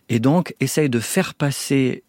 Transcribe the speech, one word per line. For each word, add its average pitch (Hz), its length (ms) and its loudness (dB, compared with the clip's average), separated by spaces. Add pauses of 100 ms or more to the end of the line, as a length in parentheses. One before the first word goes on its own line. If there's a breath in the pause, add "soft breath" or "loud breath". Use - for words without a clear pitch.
et 113 120 0
donc 147 400 2
essayent 147 280 0
de 120 120 0
faire 160 340 -2
passer 139 760 -2